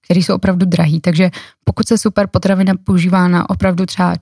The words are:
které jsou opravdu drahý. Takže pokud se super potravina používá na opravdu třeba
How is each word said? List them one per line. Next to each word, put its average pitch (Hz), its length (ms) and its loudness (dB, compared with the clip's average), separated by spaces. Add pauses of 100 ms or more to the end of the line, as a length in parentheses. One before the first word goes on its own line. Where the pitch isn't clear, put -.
které 180 180 0
jsou - 160 0
opravdu 185 300 0
drahý. 165 360 0
Takže 175 300 0 (340)
pokud - 220 -2
se 226 100 2
super 202 300 -2
potravina 190 460 0 (100)
používá 180 440 2
na 175 220 0
opravdu 185 360 -2
třeba 180 360 -2